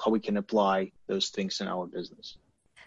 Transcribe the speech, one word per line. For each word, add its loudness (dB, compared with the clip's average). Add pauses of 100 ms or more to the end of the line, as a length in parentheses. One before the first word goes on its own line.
how 4
we 4
can 0
apply 2 (160)
those 0
things -4
in -4
our -4
business. -12 (500)